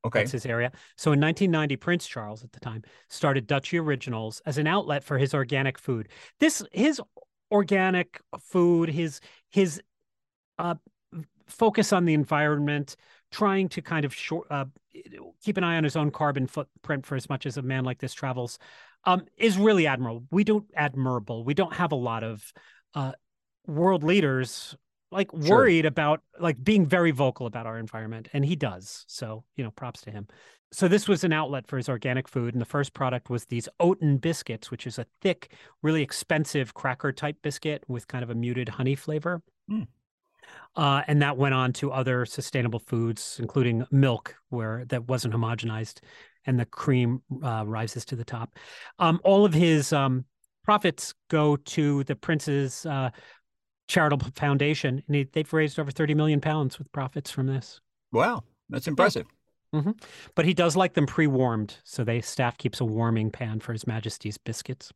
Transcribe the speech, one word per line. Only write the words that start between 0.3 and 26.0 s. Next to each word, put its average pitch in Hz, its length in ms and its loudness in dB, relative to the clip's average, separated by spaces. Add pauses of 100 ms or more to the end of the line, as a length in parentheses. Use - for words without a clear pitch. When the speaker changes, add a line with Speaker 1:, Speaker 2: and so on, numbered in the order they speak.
Speaker 2:
his 123 120 -6
area. 120 260 -2 (260)
So 156 160 2
in 143 60 4
nineteen 165 300 2
ninety, 151 280 0
Prince 175 280 -2
Charles 110 380 -12
at 123 80 -20
the - 80 -20
time 113 240 -10 (260)
started 135 380 0
Duchy 147 320 -2
Originals 123 640 -4
as 127 140 -4
an 151 80 2
outlet 156 360 0
for 143 140 -4
his 135 160 0
organic 135 460 -2
food. 110 300 -6 (300)
This, 311 220 2 (100)
his 277 300 2 (500)
organic 190 720 2 (180)
food, 175 500 4
his, 156 300 -4 (300)
his, 180 320 0 (760)
uh, 170 160 -4 (720)
focus 220 440 2
on 180 140 4
the 165 80 4
environment, 147 840 0 (360)
trying 196 380 0
to - 120 -10
kind 151 240 -2
of 135 80 -4
short, - 380 -6
uh, 143 140 -4 (760)
keep 214 160 -2
an 185 60 2
eye 170 140 2
on 156 60 2
his 147 120 0
own 151 160 2
carbon 139 340 0
footprint - 640 -6
for 143 80 -6
as 127 120 -6
much 139 200 -4
as 120 100 -6
a 139 60 -6
man 131 200 -2
like 127 140 -4
this 131 160 -8
travels, 127 460 -6 (460)
um, 185 200 2 (120)
is 214 200 4
really 196 300 6
admirable. 123 420 -2
We 196 140 4
don't, 208 320 2
admirable. 127 680 -2
We 139 120 0
don't 165 180 0
have 175 180 0
a 151 40 0
lot 117 280 -4
of, 110 300 -10 (400)
uh, 135 200 -4 (520)
world 170 380 2
leaders, 147 720 0 (360)
like, 196 200 -2
Speaker 1:
Sure. 175 260 4
Speaker 2:
worried 180 280 6
about, 151 380 0 (160)